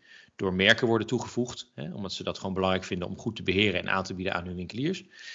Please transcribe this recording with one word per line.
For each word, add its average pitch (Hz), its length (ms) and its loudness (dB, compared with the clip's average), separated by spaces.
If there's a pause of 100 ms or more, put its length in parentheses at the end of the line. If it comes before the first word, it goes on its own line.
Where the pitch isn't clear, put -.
(360)
door 95 180 0
merken 104 320 6
worden 113 200 4
toegevoegd, - 680 -4
hè, 156 200 -8
omdat 98 180 -8
ze - 120 -8
dat 90 140 -4
gewoon 95 160 -4
belangrijk 92 300 2
vinden 90 240 -4
om 98 100 -8
goed 110 180 -6
te 92 60 -8
beheren 92 380 2
en 90 100 -2
aan 95 120 2
te 95 120 -8
bieden 92 200 -2
aan 90 120 -4
hun 90 100 -6
winkeliers. 120 480 -4 (300)